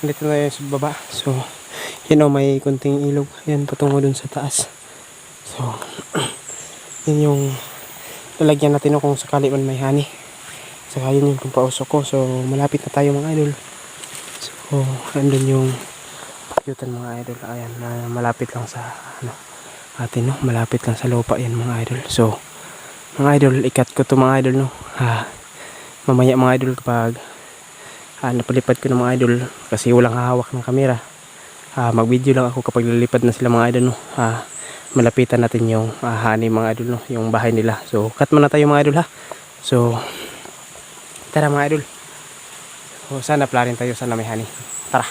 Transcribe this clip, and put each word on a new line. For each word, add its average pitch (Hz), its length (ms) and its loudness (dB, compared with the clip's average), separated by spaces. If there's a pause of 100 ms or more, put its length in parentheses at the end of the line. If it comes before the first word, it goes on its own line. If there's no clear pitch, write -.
Andito 151 240 -2
na 151 80 2
tayo 147 160 2
sa - 160 -12
baba. 143 240 -2 (160)
So, - 240 -4 (800)
yan 151 160 8
o, - 0 -
may 139 320 2
kunting 139 480 0
ilog. 143 240 0 (160)
Yan, 147 160 0
patungo 143 400 2
dun 139 80 4
sa 135 160 -6
taas. - 400 -4 (800)
So, 117 320 -8 (320)
<clears throat> - 960 -10
yun 151 240 4
yung 139 100 2 (1000)
lalagyan 147 320 4
natin 147 240 4
o - 0 -
kung 143 160 2
sakali 139 320 0
man 135 160 0
may 131 160 -2
honey. 139 240 2 (880)
Saka 131 240 0
yun 143 160 4
yung 135 80 -2
pampausok 131 480 0
ko. 147 160 0
So, 135 160 0 (240)
malapit 139 400 0
na - 80 -8
tayo, 143 240 2
mga 147 240 -2
idol. 147 120 2 (920)
So, - 400 -4 (320)
andun 139 320 4
yung 131 200 4 (840)
pakyutan, 127 400 -4
mga 120 180 -8 (140)
idol. 120 240 -12
Ayan, 120 320 -10
na 120 80 -8 (240)
malapit 120 400 -2
lang 117 160 -8
sa, 117 240 -12 (320)
ano, 117 80 -6 (680)
atin, 123 320 -2
no? 135 40 -2 (100)
Malapit 117 420 0
lang 117 80 0
sa 123 160 -2
lupa 120 240 2
yan, 120 220 -4
mga 120 160 -2 (100)
idol. 123 240 -4
So, - 160 4 (960)
mga 143 100 6 (120)
idol, 131 140 6 (120)
ikat - 240 0
ko - 160 0
to, 139 80 4
mga 131 300 4
idol, 131 100 2 (100)
no? - 20 -4 (280)
Ah, 113 320 -2 (800)
mamaya, 127 320 6
mga 127 220 6
idol, 131 180 -2
kapag, 117 400 -2 (1040)
ah, 127 80 0
napalipad 123 480 0
ko - 80 -4
ng 127 140 2
mga 123 180 2
idol, 120 140 4 (340)
kasi 117 240 0
walang 120 240 6
hahawak 123 400 0
ng 120 80 -6
kamera, 127 340 2 (800)
ah, 120 160 0
mag-video 123 460 4
lang 127 100 4
ako 123 160 -4
kapag 120 240 0
lalipad 120 400 2
na 113 80 4
sila, 123 160 2
mga 117 240 4
idol, 123 160 4
no? 117 40 -4 (200)
Ah, 113 320 -2 (480)
malapitan 120 480 4
natin 117 240 2
yung, 113 240 0 (140)
ah, 113 260 0
honey, 110 160 2
mga 113 320 0
idol, 117 160 -6
no? 117 40 -6 (120)
Yung 113 160 -2
bahay 113 240 2
nila. 113 400 0
So, 110 240 0
cut - 160 2
muna 147 160 8
tayo, 151 240 4
mga 147 160 4
idol, 147 160 4
ha? - 20 -2 (540)
So, 120 400 2 (1400)
tara, 151 160 2
mga 143 160 2
idol. 147 160 0 (1300)
So, 135 80 -6
sana 143 240 2
pala 123 240 2
rin 120 80 -4
tayo, 123 160 -4
sana 120 240 -4
may 113 80 -2
honey. 113 240 -6 (400)
Tara. 123 240 2